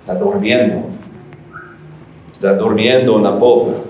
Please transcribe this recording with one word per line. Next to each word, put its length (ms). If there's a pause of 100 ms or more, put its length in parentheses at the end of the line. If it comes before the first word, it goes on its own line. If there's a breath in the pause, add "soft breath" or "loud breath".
Está 140
durmiendo. 720 (1500)
Está 220
durmiendo 640
en 80
la 140
popa. 340 (180)